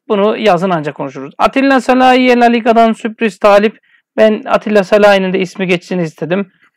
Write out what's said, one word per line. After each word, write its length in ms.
bunu 280
yazın 340
ancak 240
konuşuruz. 440
Atilla 420
Salahi'ye 600
La 40
Liga'dan 480
sürpriz 460
talip. 400
Ben 300
Atilla 380
Salahi'nin 480
de 80
ismi 260
geçsin 320
istedim. 540